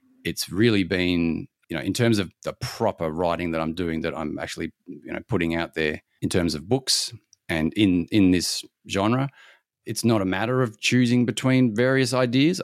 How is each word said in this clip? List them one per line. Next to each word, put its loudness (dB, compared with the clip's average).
It's -8
really 2
been, 0
you -6
know, -6
in -2
terms 2
of -4
the -6
proper -4
writing -2
that -2
I'm -4
doing, -4
that -4
I'm -6
actually, -8
you -16
know, -8
putting 0
out -4
there -2
in -2
terms 0
of -10
books -2
and -2
in, 2
in 4
this 0
genre, 0
it's -4
not 4
a -2
matter 0
of -4
choosing 4
between 2
various 2
ideas. 2